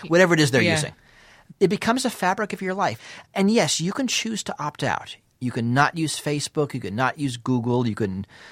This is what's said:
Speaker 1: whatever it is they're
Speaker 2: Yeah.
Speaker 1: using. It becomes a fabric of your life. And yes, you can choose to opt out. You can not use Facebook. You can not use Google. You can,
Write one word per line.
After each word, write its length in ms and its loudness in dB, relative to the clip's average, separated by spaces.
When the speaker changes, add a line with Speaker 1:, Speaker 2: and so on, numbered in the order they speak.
Speaker 1:
whatever 260 6
it 60 6
is 100 4
they're 120 4
Speaker 2:
Yeah. 100 4
Speaker 1:
using. 200 -2
It 80 6
becomes 360 0
a 60 0
fabric 420 -2
of 80 -8
your 140 -4
life. 240 -2
And 180 4
yes, 280 2
you 120 -2
can 160 -2
choose 360 -4
to 140 -6
opt 240 -6
out. 340 -4
You 120 -4
can 220 -2
not 220 2
use 240 -2
Facebook. 540 -2
You 60 -6
can 160 -8
not 240 0
use 160 -4
Google. 500 0
You 80 -2
can, 320 -4